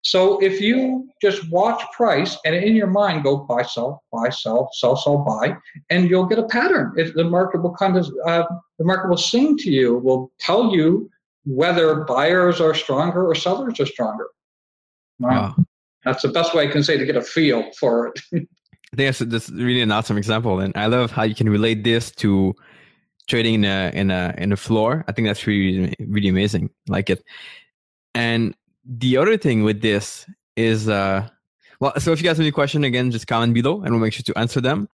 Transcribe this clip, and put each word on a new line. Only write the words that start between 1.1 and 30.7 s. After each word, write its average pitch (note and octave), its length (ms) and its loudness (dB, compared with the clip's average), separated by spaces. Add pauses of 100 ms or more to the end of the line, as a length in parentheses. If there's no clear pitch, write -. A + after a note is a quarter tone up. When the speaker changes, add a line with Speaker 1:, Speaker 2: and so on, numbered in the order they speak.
Speaker 1:
just G3 280 0
watch G3+ 420 0
price G#3 520 0
and D#3+ 120 0
in G#3 200 2
your G#3 120 4
mind F#3 360 2
go C#3 140 2
buy, B2 240 -2
sell, A#2+ 500 -6
buy, A#2 180 -2
sell, B2 440 -2
sell, B2+ 220 2
sell, C#3+ 240 2
buy, B2 360 -2 (340)
and F3 200 4
you'll F#3 160 4
get A3 140 0
a A3 80 -2
pattern. C4 500 0
If E3 160 -2
the E3 100 2
market F3 380 0
will F3 140 -2
kind F#3+ 220 2
of, D#3+ 120 0 (160)
uh, E3+ 200 2 (340)
the D#3+ 60 0
market F#3 240 0
will F3 80 2
sing C#4+ 400 2
to - 120 -4
you, B2+ 300 4
will C3 400 0
tell G#3+ 340 2
you F3 360 2 (360)
whether D#3 600 2
buyers F3 540 2
are D#3+ 140 4
stronger E3+ 540 0
or E3 80 2
sellers A#3 440 -2
are C#3 60 2
stronger. A2 420 -6 (920)
Right? B2+ 160 2
Speaker 2:
Wow. G2+ 200 -4 (480)
Speaker 1:
That's C3 200 -2
the C#3 60 0
best E3 260 0
way D3 120 4
I C#3 40 -4
can D3 120 2
say D#3+ 140 2
to B2+ 80 0
get B2 100 0
a A#2+ 60 2
feel B2 580 0
for A#2+ 280 2
it. - 120 -10 (140)
<laughs> - 0 -
Speaker 2:
I - 640 -8
think C#3 100 2
that's, B2+ 120 -2
that's A#2 320 -4
really B2 300 0
an A2 100 2
awesome G#2 260 0
example, G#2+ 420 0
and F#2+ 160 -4
I G#2 120 0
love A#2+ 240 2
how A2 120 -2
you G#2+ 120 -2
can A2+ 120 0
relate G#2+ 360 2
this A2+ 340 0
to G2 360 2 (720)
trading A2+ 260 0
in G#2 120 2
a, F#2+ 280 -2
in G2 180 0
a, F2+ 260 -2
in G2+ 140 -2
a G2 60 0
floor. A2+ 500 0
I - 40 -8
think A2+ 160 -2
that's - 200 -4
really, F#2+ 520 0
really G#2 280 -2
amazing. G2 440 0 (160)
Like G2 220 -2
it. F#2 140 -2 (920)
And A#2 400 -2 (320)
the B2+ 320 -2
other G3+ 200 2
thing A#2 260 2
with G#2+ 180 0
this G#2 440 -2 (300)
is, A2 340 0